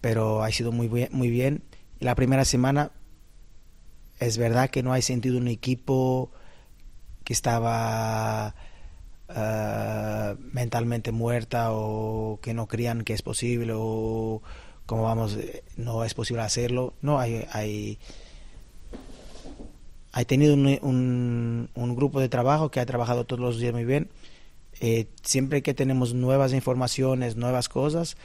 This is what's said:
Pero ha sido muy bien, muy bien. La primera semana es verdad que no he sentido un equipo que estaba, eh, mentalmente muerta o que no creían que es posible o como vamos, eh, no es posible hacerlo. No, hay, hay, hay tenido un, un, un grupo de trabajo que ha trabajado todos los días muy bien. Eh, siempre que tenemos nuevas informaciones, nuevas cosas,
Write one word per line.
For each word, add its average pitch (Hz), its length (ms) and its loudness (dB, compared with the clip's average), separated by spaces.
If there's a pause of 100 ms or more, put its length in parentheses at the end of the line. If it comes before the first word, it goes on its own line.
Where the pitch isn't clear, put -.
Pero 110 440 2
ha 110 80 2
sido 117 180 0
muy 117 160 2
bien, 120 240 2
muy 131 180 2
bien. 127 360 2 (340)
La 123 160 2
primera 131 300 6
semana 135 480 4 (1300)
es 113 180 0
verdad 120 320 4
que 131 140 0
no 127 100 2
he 127 80 4
sentido 127 340 2
un 123 120 2
equipo 127 800 2 (960)
que - 80 -4
estaba, 110 1200 0 (720)
eh, 107 1080 -2 (160)
mentalmente 120 580 0
muerta 117 640 0
o 110 680 -2
que 117 140 -4
no 113 140 -4
creían 117 340 -2
que 110 100 -4
es 107 100 -2
posible 120 520 -2
o 110 680 -2 (460)
como 113 160 0
vamos, 113 320 2
eh, - 300 -8 (120)
no 117 280 -2
es 113 100 -4
posible 117 280 -2
hacerlo. 120 600 0
No, 143 160 4
hay, 113 320 0
hay, 107 480 -4 (2250)
hay 120 120 0
tenido 143 300 8
un, 139 260 6
un, 123 960 0
un 120 220 -2
grupo 135 240 2
de 131 80 2
trabajo 135 420 2
que - 80 -2
ha 123 80 0
trabajado 120 400 0
todos 120 140 -4
los 123 180 0
días 120 140 0
muy 117 120 -2
bien. 131 240 0 (720)
Eh, 113 280 2 (140)
siempre 135 400 2
que 139 120 0
tenemos 127 400 2
nuevas 131 380 4
informaciones, 127 840 2
nuevas 123 340 0
cosas, 151 560 0